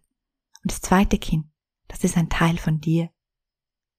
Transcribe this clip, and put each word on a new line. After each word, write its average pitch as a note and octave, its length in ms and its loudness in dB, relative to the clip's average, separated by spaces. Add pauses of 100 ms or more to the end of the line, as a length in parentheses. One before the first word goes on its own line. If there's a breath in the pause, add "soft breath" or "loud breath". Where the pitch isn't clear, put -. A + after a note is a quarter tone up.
(640)
Und - 80 -4
das - 80 -6
zweite G3 380 2
Kind, - 300 -2 (420)
das - 160 -6
ist F3 100 0
ein E3 140 2
Teil E3 280 0
von D#3 220 -2
dir. E3 300 0 (880)